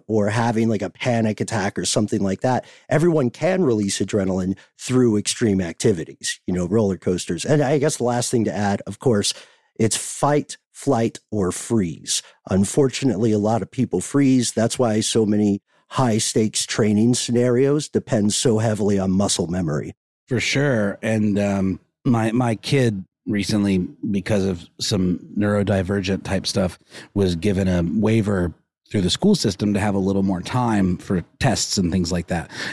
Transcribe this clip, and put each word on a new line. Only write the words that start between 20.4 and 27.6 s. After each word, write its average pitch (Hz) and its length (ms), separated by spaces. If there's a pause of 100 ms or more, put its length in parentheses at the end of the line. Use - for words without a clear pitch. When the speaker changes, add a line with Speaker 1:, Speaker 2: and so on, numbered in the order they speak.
Speaker 2:
And, 107 380
um, 98 400 (260)
my, 113 280
my 117 220
kid 113 500 (200)
recently, 101 520 (340)
because 98 320
of 92 240 (140)
some 92 380 (180)
neurodivergent 101 840
type 98 220
stuff, 92 320 (360)
was 95 220
given 95 340